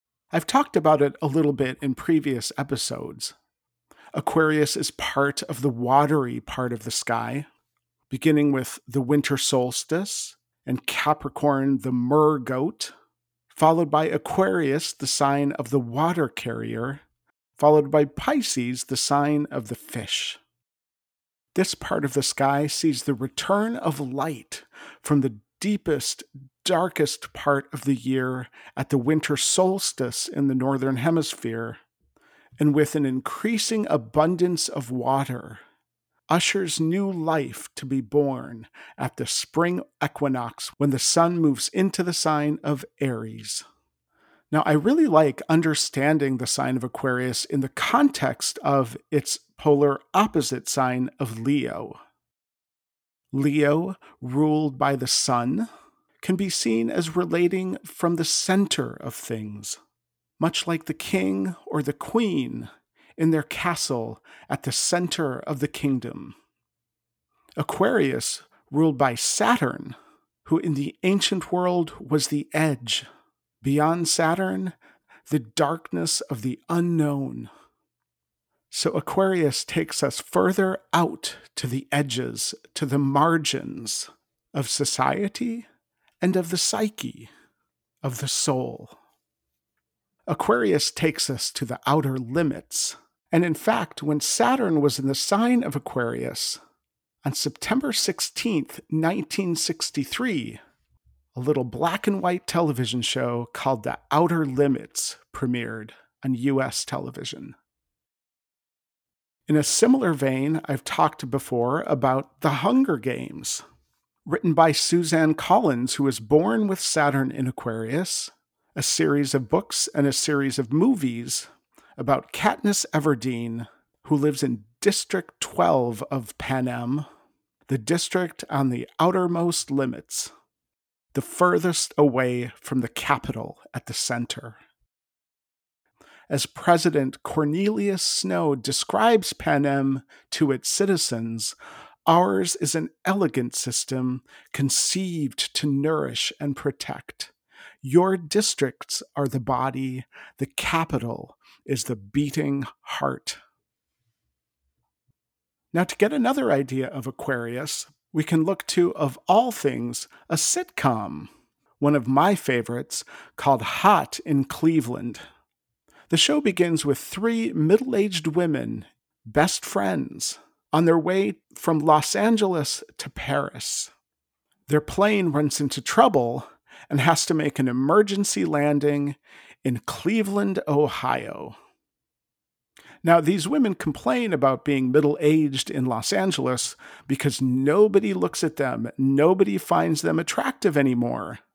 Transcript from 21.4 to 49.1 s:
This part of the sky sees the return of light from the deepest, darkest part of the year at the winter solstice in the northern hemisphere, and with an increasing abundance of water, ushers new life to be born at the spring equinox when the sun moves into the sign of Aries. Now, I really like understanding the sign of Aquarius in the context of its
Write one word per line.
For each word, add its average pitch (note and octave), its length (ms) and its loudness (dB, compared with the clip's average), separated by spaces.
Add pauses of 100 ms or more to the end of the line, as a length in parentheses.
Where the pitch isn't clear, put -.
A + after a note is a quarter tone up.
This F#3+ 180 0
part - 320 -4
of C3 80 -4
the C#3+ 80 2
sky C#3+ 460 0
sees C#3+ 360 -2
the C#3 120 0
return G3+ 600 -2
of D3 240 -2
light C#3 680 -8 (360)
from D3 200 4
the A#2 160 -2 (240)
deepest, F#3 600 -2 (400)
darkest E3 680 0
part C#3 420 0
of C3+ 120 -12
the C#3 100 2
year B2+ 520 -2 (280)
at C3+ 140 -6
the C#3+ 80 2
winter D3 400 0
solstice - 880 0
in C#3 200 0
the C3 80 2
northern C3 420 0
hemisphere, A#2 800 -2 (840)
and D3 160 4
with D3+ 200 4
an D3 100 0
increasing G#3 840 -2
abundance D#3+ 800 2
of B2+ 240 -8
water, B2+ 680 -2 (680)
ushers F3 520 0
new F#3 300 0
life D#3+ 640 -4
to C#3+ 100 -10
be C3+ 160 -2
born B2+ 640 -2 (300)
at C3 200 -6
the A#2+ 80 -6
spring F3 560 0 (220)
equinox C3 760 -4
when C#3+ 120 2
the C3 100 0
sun E3+ 400 2
moves D3 300 0
into F#3+ 340 0
the F3 100 -2
sign D3+ 500 0
of C#3+ 200 -2 (160)
Aries. A2+ 640 -6 (880)
Now, D3+ 140 2
I D3+ 80 4
really C4 340 4
like D#3 400 6
understanding D3 920 2
the A#2 100 -4
sign C3 280 0
of B2 80 -2
Aquarius B2+ 640 -2
in C#3 160 0
the C3 80 -4
context - 920 0
of C3+ 340 0 (120)
its - 300 -2 (180)